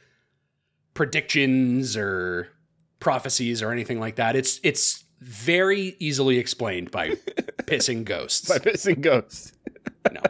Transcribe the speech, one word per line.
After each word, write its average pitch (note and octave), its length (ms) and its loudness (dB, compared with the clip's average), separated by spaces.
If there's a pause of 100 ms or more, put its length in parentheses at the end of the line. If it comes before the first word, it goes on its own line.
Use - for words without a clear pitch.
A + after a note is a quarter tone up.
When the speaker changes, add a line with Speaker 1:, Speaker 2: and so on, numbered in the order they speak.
(920)
Speaker 1:
predictions C3 1040 2
or F2+ 500 -2 (540)
prophecies B2+ 600 0
or A2 120 -2
anything A#2+ 260 -4
like A2 160 -6
that. A#2 220 2
It's, - 260 -2
it's - 400 0 (160)
very F3+ 800 0
easily C3+ 380 2
explained G2 520 -2
by E2+ 200 -2
<laughs> - 80 -2 (460)
pissing A#2 420 -2
ghosts. F2 420 -4
Speaker 2:
By E3 120 4
pissing G3 420 2
ghosts. C#3 560 0
<laughs> - 40 -20 (520)
Speaker 1:
No, - 160 -14